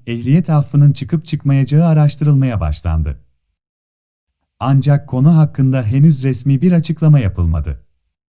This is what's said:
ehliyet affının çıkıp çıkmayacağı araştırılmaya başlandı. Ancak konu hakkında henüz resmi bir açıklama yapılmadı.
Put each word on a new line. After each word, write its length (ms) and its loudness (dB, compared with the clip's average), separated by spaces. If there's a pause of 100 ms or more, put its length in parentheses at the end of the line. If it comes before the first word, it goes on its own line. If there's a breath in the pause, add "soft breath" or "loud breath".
ehliyet 440 -2
affının 420 2
çıkıp 340 -6
çıkmayacağı 600 0
araştırılmaya 720 0
başlandı. 640 -4 (1400)
Ancak 480 0
konu 280 2
hakkında 460 0
henüz 420 0
resmi 380 -2
bir 100 2
açıklama 460 0
yapılmadı. 680 -4 (500)